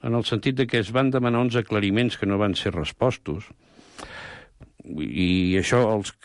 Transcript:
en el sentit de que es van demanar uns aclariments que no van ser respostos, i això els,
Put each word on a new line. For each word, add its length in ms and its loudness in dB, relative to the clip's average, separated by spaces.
en 120 -2
el 100 0
sentit 320 -2
de 100 2
que 140 0
es 140 -2
van 160 2
demanar 340 2
uns 140 0
aclariments 580 0
que 100 -2
no 120 2
van 180 2
ser 160 -2
respostos, 720 -4
i 720 0
això 220 2
els, 160 -4